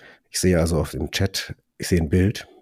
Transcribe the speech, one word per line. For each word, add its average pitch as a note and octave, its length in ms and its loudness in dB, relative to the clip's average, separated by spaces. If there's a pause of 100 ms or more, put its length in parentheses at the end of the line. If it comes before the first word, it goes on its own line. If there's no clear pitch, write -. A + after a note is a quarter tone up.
(280)
ich - 120 -8
sehe F2+ 180 4
also D#2+ 220 2
auf D2 100 -4
dem D2+ 220 -8
Chat, - 420 -4 (240)
ich - 80 -10
sehe F2+ 140 2
ein D#2+ 80 0
Bild F#2 400 2 (140)